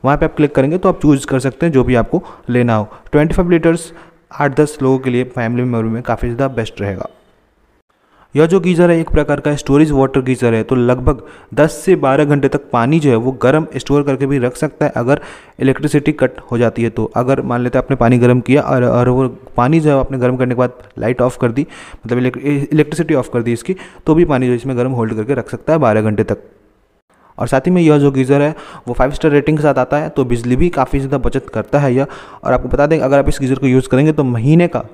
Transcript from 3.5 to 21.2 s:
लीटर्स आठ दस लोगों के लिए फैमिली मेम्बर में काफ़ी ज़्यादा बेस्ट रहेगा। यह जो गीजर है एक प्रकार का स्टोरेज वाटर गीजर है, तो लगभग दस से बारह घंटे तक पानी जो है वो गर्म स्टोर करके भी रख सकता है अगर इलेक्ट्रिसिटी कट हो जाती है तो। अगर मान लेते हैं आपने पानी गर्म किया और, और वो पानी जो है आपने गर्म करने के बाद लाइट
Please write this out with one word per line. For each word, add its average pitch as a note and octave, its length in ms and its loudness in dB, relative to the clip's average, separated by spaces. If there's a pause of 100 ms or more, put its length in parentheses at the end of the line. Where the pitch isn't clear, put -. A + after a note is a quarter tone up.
लीटर्स E3+ 400 0 (400)
आठ C#3+ 280 -2
दस D3+ 220 0
लोगों C3 180 2
के C3 100 -4
लिए B2 160 0
फैमिली A#2+ 380 -4
मेम्बर A#2 200 -2
में A2+ 200 -4
काफ़ी A#2+ 260 -4
ज़्यादा C3 260 -4
बेस्ट A2+ 260 -6
रहेगा। G2+ 280 -6 (1300)
यह D3 100 6
जो F3+ 140 2
गीजर F3 320 2
है E3 80 2
एक E3 100 -4
प्रकार D3 300 0
का D3 160 -2
स्टोरेज D3 360 2
वाटर C3+ 300 0
गीजर B2 320 -2
है, A2 100 -2
तो A#2+ 120 -2
लगभग B2+ 460 0 (320)
दस C#3 220 2
से F#3+ 200 2
बारह C#3+ 300 2
घंटे C#3+ 220 2
तक - 240 -4
पानी B2+ 280 2
जो D3 100 2
है A#2+ 80 4
वो B2 140 -2 (120)
गर्म D3+ 220 0 (120)
स्टोर C#3+ 260 0
करके C#3 220 -2
भी C#3 120 -2
रख B2 180 -2
सकता D3+ 300 -4
है C#3+ 120 -2
अगर A#2+ 240 0 (380)
इलेक्ट्रिसिटी C#3 540 0
कट C3+ 260 -2 (120)
हो A#2+ 60 -2
जाती A#2 260 0
है A#2 60 0
तो। A2 160 -4 (100)
अगर B2+ 280 0
मान B2 180 -4
लेते B2 160 -2
हैं B2+ 80 0
आपने C#3 100 -2
पानी B2 220 2
गर्म B2 240 4
किया C#3+ 200 2
और, C3 220 0
और B2 260 2
वो B2+ 180 0 (300)
पानी C3+ 220 2
जो D#3 100 2
है C#3 100 4
आपने C3 180 -4
गर्म B2 200 0
करने B2+ 180 -2
के A#2 40 -2
बाद B2 240 -2 (140)
लाइट A2+ 240 -2